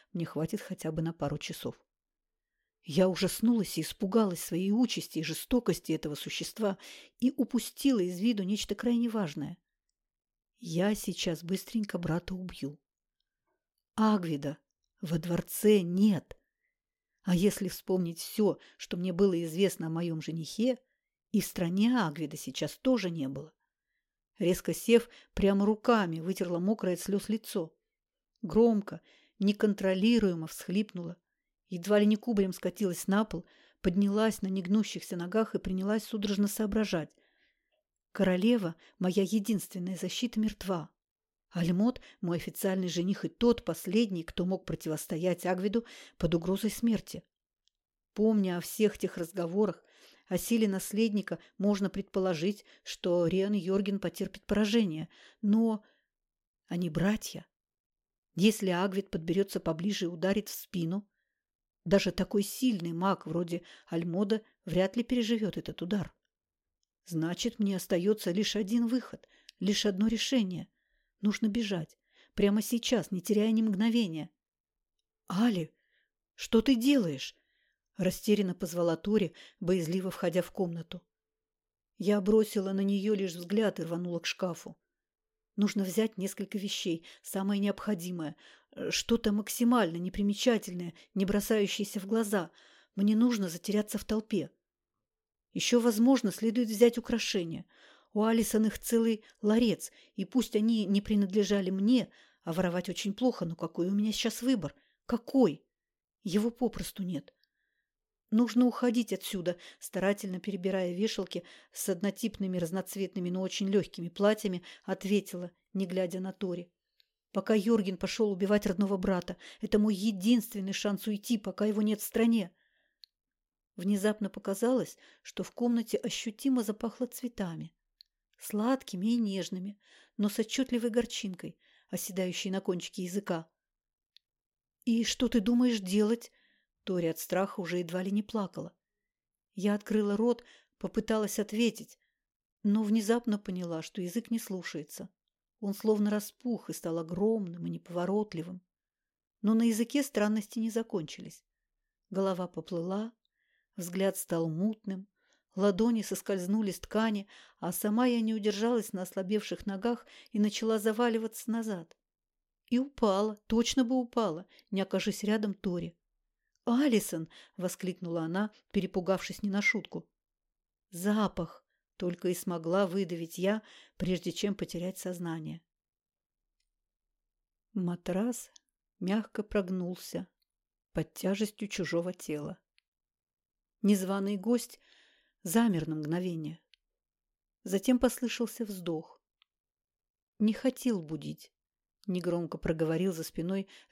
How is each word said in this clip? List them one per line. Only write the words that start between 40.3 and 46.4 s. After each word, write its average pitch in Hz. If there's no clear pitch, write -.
мертва. 185
Альмот — 180
мой 170
официальный 190
жених, 175
и 160
тот 233
последний, 185
кто -
мог 185
противостоять 165
Агвиду 196
под 170
угрозой 190